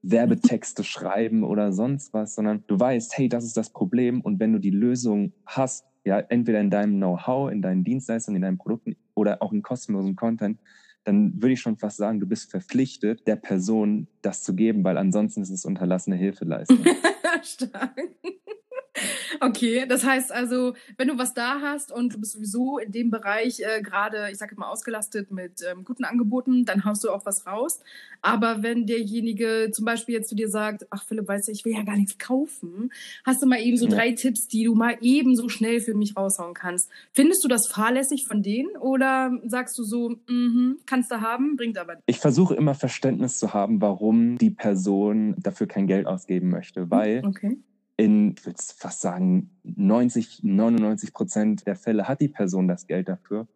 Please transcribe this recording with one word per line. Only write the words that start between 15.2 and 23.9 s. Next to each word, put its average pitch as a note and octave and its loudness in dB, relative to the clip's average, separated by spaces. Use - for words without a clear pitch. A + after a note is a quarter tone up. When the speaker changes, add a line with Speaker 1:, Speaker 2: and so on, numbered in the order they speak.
Speaker 1:
ist F#2+ -6
es F#2+ -8
unterlassene F#2 -2
Hilfeleistung. G2 2
Speaker 2:
<laughs> E4+ -2
Stark. - -10
Okay, A#3+ 0
das B3 0
heißt C4 0
also, B3 -2
wenn C4 0
du C#4 -2
was B3 -4
da B3+ -4
hast C#4+ -6
und A#3+ -4
du G#3+ -10
bist G#3+ -8
sowieso A#3 -4
in G#3+ -8
dem A#3 0
Bereich, A3 -2
äh, G#3+ -4
gerade, G#3 -4